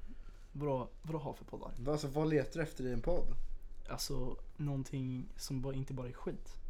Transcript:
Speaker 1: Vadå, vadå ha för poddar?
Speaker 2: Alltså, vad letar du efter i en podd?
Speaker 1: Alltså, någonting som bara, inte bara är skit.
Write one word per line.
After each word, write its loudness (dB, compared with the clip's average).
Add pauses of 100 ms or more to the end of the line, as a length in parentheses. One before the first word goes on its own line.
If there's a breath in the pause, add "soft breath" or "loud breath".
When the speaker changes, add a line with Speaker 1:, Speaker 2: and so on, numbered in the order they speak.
(520 soft breath)
Speaker 1:
Vadå, 0 (140)
vadå -2
ha -4
för -12
poddar? -8 (220)
Speaker 2:
Alltså, 2
vad 2
letar 4
du 2
efter -2
i 2
en 4
podd? 8 (640)
Speaker 1:
Alltså, 0 (200)
någonting -2
som -2
bara, -2
inte -2
bara -4
är -6
skit. -6 (160)